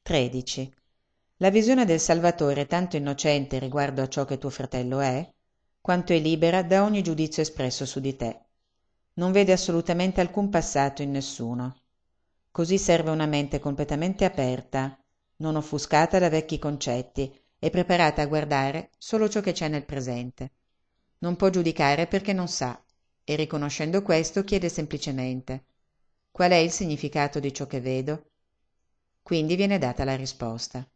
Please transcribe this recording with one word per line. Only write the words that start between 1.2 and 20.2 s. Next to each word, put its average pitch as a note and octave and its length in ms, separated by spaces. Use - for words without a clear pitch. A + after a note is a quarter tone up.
La F#3+ 120
visione A#3 340
del E3 160
Salvatore E3 640
è C#3 40
tanto F3+ 300
innocente C#3+ 640
riguardo C3+ 420
a C3 80
ciò C#3 160
che C3+ 140
tuo C#3 100
fratello C3 520
è, C#3 300
quanto F3+ 320
è E3 40
libera E3 440
da F#3+ 200
ogni G#3 200
giudizio D#3 400
espresso C3+ 420
su C3+ 160
di C3+ 160
te. A2+ 240
Non F3+ 160
vede F#3+ 200
assolutamente F3+ 720
alcun G3+ 260
passato C#3+ 540
in C#3+ 80
nessuno. B2+ 720
Così F3 280
serve D#3+ 320
una D#3 160
mente C#3+ 320
completamente D3+ 680
aperta, C3+ 760
non D#3 200
offuscata D3+ 640
da F3 120
vecchi D#3 280
concetti, C3+ 800
e E3 120
preparata F3 500
a D3 60
guardare D3 720
solo G#3+ 320
ciò G#3 100
che G3 120
c'è E3 160
nel D3 180
presente. B2+ 680